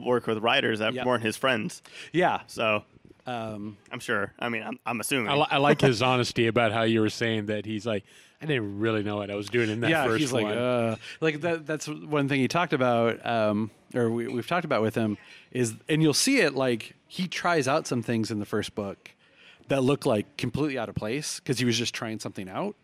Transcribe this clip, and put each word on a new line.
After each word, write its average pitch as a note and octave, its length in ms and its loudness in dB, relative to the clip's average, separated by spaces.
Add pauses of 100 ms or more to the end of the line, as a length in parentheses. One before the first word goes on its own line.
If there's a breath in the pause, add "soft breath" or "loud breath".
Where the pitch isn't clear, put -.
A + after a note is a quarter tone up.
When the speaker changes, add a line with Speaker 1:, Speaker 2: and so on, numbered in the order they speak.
Speaker 1:
work A#2+ 240 0
with A2+ 100 0
writers A#2 400 2
that G#2+ 160 0
Speaker 2:
Yep. B2+ 100 -6
Speaker 1:
weren't A#2+ 200 0
his A2 120 0
friends. C3 460 -2 (300 loud breath)
Speaker 2:
Yeah. D3+ 340 2
Speaker 1:
So A2 380 0 (420)
Speaker 2:
Um, A2 500 -8 (140)
Speaker 1:
I'm B2+ 100 -10
sure. G2+ 380 -2
I A#2+ 100 -2
mean, A2+ 160 -4
I'm, - 200 -10
I'm A#2+ 160 -4
assuming. A#2+ 280 0
Speaker 3:
I C#3+ 80 2
li-, D3+ 140 4
I D3 80 2
like C#3+ 220 4
his B2 220 4
honesty B2 460 2
about A2+ 240 4
how A2+ 100 0
you A2+ 180 4
were G#2+ 80 4
saying A2 380 -2
that G#2 200 -4
he's G#2+ 200 -6
like, G#2 180 -2 (360 soft breath)
"I D#3 60 -12
didn't G#2 340 -2
really A2 240 0
know G#2 120 -2
what G2+ 140 -4
I G2+ 60 -6
was G#2 120 -6
doing A2+ 220 2
in G#2+ 100 -2
that A#2+ 100 2
Speaker 2:
Yeah, D#3+ 160 4
Speaker 3:
first A2+ 140 2
Speaker 2:
he's C3+ 120 0
like, A#2 120 2
Speaker 3:
one." G#2+ 140 0
Speaker 2:
"Uh," A#2+ 380 0 (240 loud breath)
like, D#3 220 0
that, E3 220 -4
that's D3+ 220 -6
one D3+ 420 0
thing C#3 120 2
he B2 80 4
talked - 240 0
about, A#2+ 520 2
um, G#2+ 460 0 (240)
or A#2 160 2
we, A#2 160 -2
we've A#2 200 -4
talked F3 180 0
about C3 180 0
with A2 140 0
him A2 220 0 (340 loud breath)
is, A#2+ 220 0 (140)
and D#3+ 140 2
you'll D3+ 120 6
see C4+ 260 4
it, D3 140 2
like, B2+ 400 0 (120)
he F#3 220 -6
tries E3 400 0
out D3+ 180 0
some B2 160 -2
things A2+ 300 0
in G#2 80 -4
the G2+ 60 -6
first - 280 -4
book G2 380 -8 (560 soft breath)
that C#3 160 2
look, C#3 200 2
like, A2 320 0
completely C3+ 400 -2
out A2+ 120 -4
of G2+ 80 -8
place B2 420 -4
'cause B2 220 -2
he B2+ 40 2
was A#2 140 4
just A#2 160 -2
trying A2 240 -6
something G#2 300 -10
out. C#3 360 -6